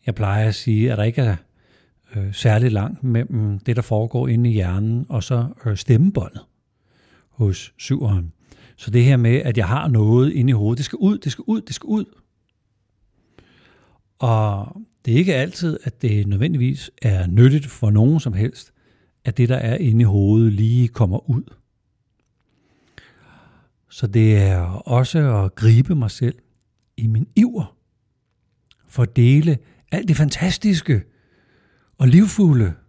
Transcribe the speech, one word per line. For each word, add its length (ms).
Jeg 80
plejer 340
at 60
sige, 380
at 60
der 60
ikke 180
er, 140
øh, 200
særlig 380
langt 320
mellem 540
det, 180
der 60
foregår 460
inde 220
i 20
hjernen, 560
og 140
så, 260
øh, 100
stemmebåndet 720
hos 400
syveren. 560
Så 140
det 140
her 120
med, 200
at 220
jeg 100
har 200
noget 440
inde 180
i 20
hovedet, 260
det 60
skal 120
ud, 220
det 140
skal 140
ud, 140
det 140
skal 120
ud. 180
Og 640
det 100
er 40
ikke 160
altid, 480
at 200
det 240
nødvendigvis 640
er 240
nyttigt 400
for 240
nogen 300
som 120
helst, 400
at 120
det, 120
der 80
er 200
inde 240
i 40
hovedet, 480
lige 360
kommer 420
ud. 120
Så 160
det 300
er 280
også 540
at 360
gribe 400
mig 160
selv 280
i 100
min 300
iver 400
for 140
at 140
dele 420
alt 160
det 80
fantastiske 840
og 100
livfulde 640